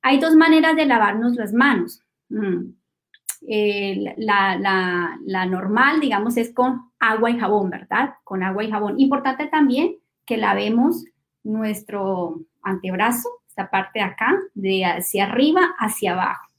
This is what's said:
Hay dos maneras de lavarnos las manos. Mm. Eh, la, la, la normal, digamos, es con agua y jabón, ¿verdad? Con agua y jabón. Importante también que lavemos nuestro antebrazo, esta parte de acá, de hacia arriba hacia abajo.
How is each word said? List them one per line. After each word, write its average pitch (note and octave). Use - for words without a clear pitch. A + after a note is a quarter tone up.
Hay C#4
dos D#4+
maneras D#4+
de D#4
lavarnos A3+
las G#3
manos. C4
Mm. G3
Eh, G3+
la, G3+
la, F#3
la F#3+
normal, G#3
digamos, A#3
es A#3
con B3
agua A3
y A#3+
jabón, G3+
¿verdad? A#3
Con F#3+
agua G3
y A3
jabón. G#3
Importante C4+
también D4
que A3+
lavemos A3
nuestro G3
antebrazo, F#3+
esta F#3+
parte F#3+
de G3+
acá, A3+
de F#3+
hacia F3+
arriba D#4
hacia G#3+
abajo. -